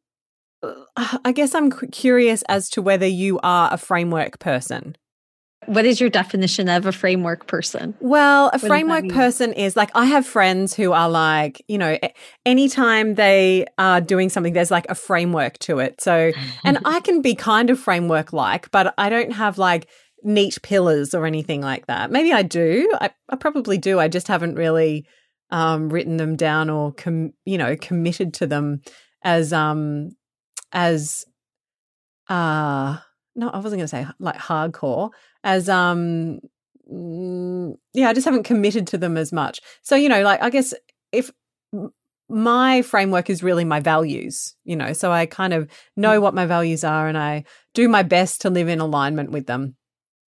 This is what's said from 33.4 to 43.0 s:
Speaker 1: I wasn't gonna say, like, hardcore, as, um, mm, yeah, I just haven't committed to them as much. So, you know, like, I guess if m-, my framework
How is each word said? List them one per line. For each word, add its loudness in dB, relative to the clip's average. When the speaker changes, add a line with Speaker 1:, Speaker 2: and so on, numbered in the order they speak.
Speaker 1:
I -8
wasn't -6
gonna -6
say, -8
like, -8
hardcore, -4
as, 0
um, 0
mm, -8
yeah, 2
I 2
just 0
haven't 0
committed 0
to -6
them -2
as -4
much. -4
So, 0
you 4
know, 4
like, 4
I 0
guess 0
if -2
m-, -10
my 2
framework 0